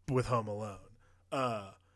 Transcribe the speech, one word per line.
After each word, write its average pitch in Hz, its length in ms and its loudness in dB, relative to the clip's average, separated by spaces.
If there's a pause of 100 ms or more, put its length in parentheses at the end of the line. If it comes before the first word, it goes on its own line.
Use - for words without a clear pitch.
with 127 180 4
Home 117 220 2
Alone. 104 300 -6 (520)
Uh, 117 400 0 (260)